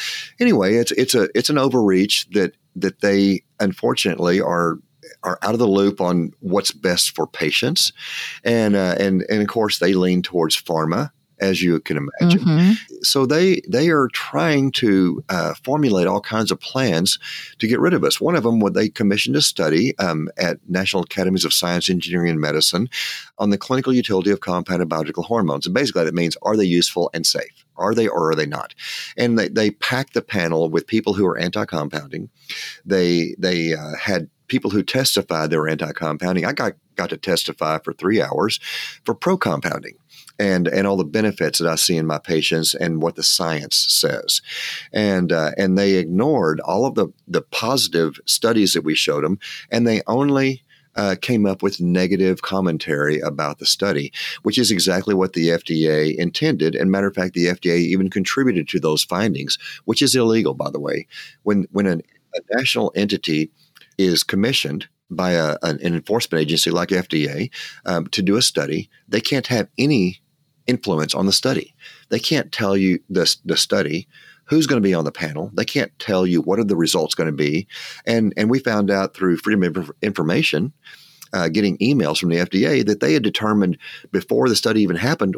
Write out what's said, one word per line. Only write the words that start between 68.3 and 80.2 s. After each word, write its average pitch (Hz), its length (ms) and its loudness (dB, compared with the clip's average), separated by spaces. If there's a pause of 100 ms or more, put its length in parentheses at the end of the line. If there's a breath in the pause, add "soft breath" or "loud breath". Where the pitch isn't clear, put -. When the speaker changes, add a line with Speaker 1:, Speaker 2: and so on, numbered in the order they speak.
Speaker 1:
a 127 60 0
study, 78 460 -2 (180)
they 117 140 0
can't 135 260 -2
have 117 220 0 (100)
any 117 420 2 (460)
influence 85 480 -2
on 90 100 0
the 98 80 2
study. - 400 -2 (360 loud breath)
They - 100 0
can't - 320 -2
tell 98 260 0
you 95 220 2 (100)
the, 90 260 0 (100)
the 80 120 -2
study, 85 500 -2 (380 soft breath)
who's 151 220 2
gonna 123 140 2
be 98 120 4
on 80 120 0
the 71 60 -6
panel. 80 420 -8
They 110 120 -2
can't - 340 -4
tell 92 260 0
you 85 160 2
what 92 180 0
are 117 40 2
the 101 120 0
results 80 400 0
gonna 80 160 -2
be. 76 360 -2 (380 loud breath)
And, 113 300 2
and 107 140 0
we 131 100 2
found 104 300 0
out 98 240 0
through 90 240 0
Freedom 104 260 0
of 85 140 0
Inf-, 76 140 -6 (100)
Information, 101 720 0 (580 loud breath)